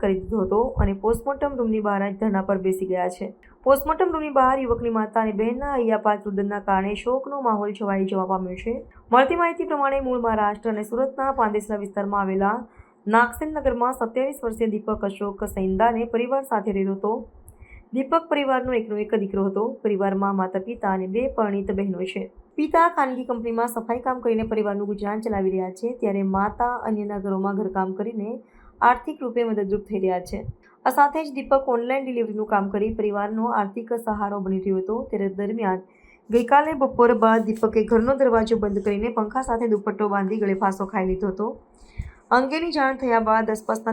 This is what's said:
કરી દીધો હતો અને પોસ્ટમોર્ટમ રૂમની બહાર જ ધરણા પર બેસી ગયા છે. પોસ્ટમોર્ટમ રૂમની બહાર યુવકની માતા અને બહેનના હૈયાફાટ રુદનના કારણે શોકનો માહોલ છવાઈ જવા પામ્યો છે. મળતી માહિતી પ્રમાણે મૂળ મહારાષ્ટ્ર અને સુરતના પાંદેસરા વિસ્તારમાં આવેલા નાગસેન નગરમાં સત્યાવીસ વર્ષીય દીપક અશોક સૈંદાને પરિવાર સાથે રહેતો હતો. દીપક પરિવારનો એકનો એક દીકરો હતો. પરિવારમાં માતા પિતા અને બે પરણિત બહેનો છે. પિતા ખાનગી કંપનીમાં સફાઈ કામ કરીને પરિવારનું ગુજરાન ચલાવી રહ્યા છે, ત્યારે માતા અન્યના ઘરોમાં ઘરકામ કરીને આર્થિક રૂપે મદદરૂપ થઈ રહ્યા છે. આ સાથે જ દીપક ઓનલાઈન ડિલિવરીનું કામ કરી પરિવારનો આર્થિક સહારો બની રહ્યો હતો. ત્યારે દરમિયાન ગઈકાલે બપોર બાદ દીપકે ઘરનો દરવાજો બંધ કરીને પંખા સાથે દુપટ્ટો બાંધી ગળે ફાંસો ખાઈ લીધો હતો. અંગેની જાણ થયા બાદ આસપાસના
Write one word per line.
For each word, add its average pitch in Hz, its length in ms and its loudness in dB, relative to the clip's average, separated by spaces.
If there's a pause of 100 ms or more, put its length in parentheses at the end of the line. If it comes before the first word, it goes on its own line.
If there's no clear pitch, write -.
કરી 196 160 2
દીધો 185 240 0
હતો 196 160 2 (260)
અને 196 200 2
પોસ્ટમોર્ટમ 269 560 0
રૂમની 220 260 0
બહાર 202 160 0
જ 202 80 -2 (100)
ધરણા 196 300 0
પર 196 160 2
બેસી 185 260 -2
ગયા 180 240 0
છે. - 140 -8 (380)
પોસ્ટમોર્ટમ 311 480 2
રૂમની 302 200 -2
બહાર 262 280 6
યુવકની 233 340 0
માતા 220 300 0
અને 202 120 -2
બહેનના 254 380 -2
હૈયાફાટ 214 520 2
રુદનના 202 380 -2
કારણે 196 380 2
શોકનો 269 420 -2
માહોલ 208 320 0
છવાઈ 196 320 0
જવા 185 220 -2
પામ્યો 185 320 -4
છે. 233 100 -4 (400)
મળતી 277 260 6
માહિતી 339 300 -2
પ્રમાણે 277 380 0
મૂળ 247 180 -2
મહારાષ્ટ્ર 214 460 0
અને 208 180 -4
સુરતના 269 480 -2
પાંદેસરા 208 460 0
વિસ્તારમાં 202 400 -2
આવેલા 196 280 2 (580)
નાગસેન 247 440 2
નગરમાં 254 420 0
સત્યાવીસ 254 440 -2
વર્ષીય 226 300 -2
દીપક 214 340 -4
અશોક 202 360 -6 (100)
સૈંદાને 208 500 2 (120)
પરિવાર 254 340 0
સાથે 208 240 -2
રહેતો 196 240 0
હતો. 208 160 -2 (840)
દીપક 330 380 0
પરિવારનો 262 460 0
એકનો 220 260 -4
એક 208 180 -4
દીકરો 196 240 0
હતો. 196 160 0 (220)
પરિવારમાં 196 560 0
માતા 185 260 -2
પિતા 226 300 -2
અને 185 180 -2
બે 233 80 0 (140)
પરણિત 202 420 0
બહેનો 185 320 -2
છે. 196 120 -6 (360)
પિતા 311 240 2 (140)
ખાનગી 254 340 -2
કંપનીમાં 233 440 -2
સફાઈ 233 340 -4
કામ 254 160 -2
કરીને 226 260 2
પરિવારનું 208 400 -2
ગુજરાન 208 360 -4
ચલાવી 190 280 0
રહ્યા 185 240 -4
છે, 233 240 -4
ત્યારે 196 320 0
માતા 214 400 0 (160)
અન્યના 208 340 -4
ઘરોમાં 196 360 0
ઘરકામ 190 400 -2
કરીને 214 280 -4 (520)
આર્થિક 254 440 2
રૂપે 240 240 -2
મદદરૂપ 202 400 -2
થઈ 202 160 -2
રહ્યા 180 240 0
છે. 214 140 -8 (420)
આ 254 140 4
સાથે 294 260 4
જ 285 140 -10
દીપક 269 380 2
ઓનલાઈન 262 340 -2
ડિલિવરીનું 214 420 -2
કામ 196 240 2
કરી 220 240 0
પરિવારનો 214 600 0
આર્થિક 226 420 -4
સહારો 202 400 -2
બની 190 220 0
રહ્યો 190 180 0
હતો. 220 160 -2 (100)
ત્યારે 196 300 -2
દરમિયાન 202 420 -2 (480)
ગઈકાલે 277 540 4
બપોર 247 260 6 (140)
બાદ 220 260 6
દીપકે 220 440 2
ઘરનો 254 280 4
દરવાજો 226 400 4
બંધ 202 280 0
કરીને 220 280 -2
પંખા 220 320 -2
સાથે 233 240 0
દુપટ્ટો 208 400 0
બાંધી 202 300 0
ગળે 190 180 0
ફાંસો 196 320 0
ખાઈ 190 180 0
લીધો 185 220 -2
હતો. 214 160 -4 (840)
અંગેની 302 380 0
જાણ 269 240 2
થયા 240 200 2 (100)
બાદ 220 240 4
આસપાસના 220 400 -2